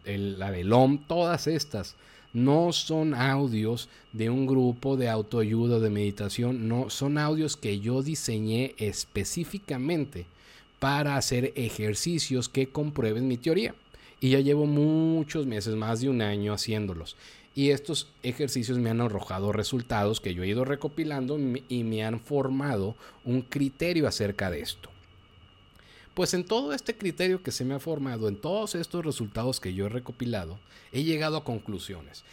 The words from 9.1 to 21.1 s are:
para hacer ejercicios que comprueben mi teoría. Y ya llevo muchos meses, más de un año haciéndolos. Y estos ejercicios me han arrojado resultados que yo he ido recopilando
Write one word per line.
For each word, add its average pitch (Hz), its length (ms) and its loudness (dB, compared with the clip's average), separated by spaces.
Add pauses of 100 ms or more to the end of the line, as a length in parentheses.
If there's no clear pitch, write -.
para 143 380 0
hacer 131 400 0
ejercicios 123 960 -2
que 135 180 0
comprueben 139 580 -2
mi 123 120 0
teoría. 165 360 0 (460)
Y 131 100 4
ya 135 100 6
llevo 147 260 6
muchos 156 800 4
meses, 107 300 0
más 110 260 0
de 135 80 4
un 123 100 4
año 104 320 2
haciéndolos. 101 640 -2 (380)
Y 139 160 4
estos 143 360 0 (160)
ejercicios 123 560 -2
me 117 100 2
han 113 120 2
arrojado 101 500 -2
resultados 107 680 0
que 95 120 -4
yo 90 120 -4
he - 20 -2
ido 113 180 0
recopilando 143 720 -4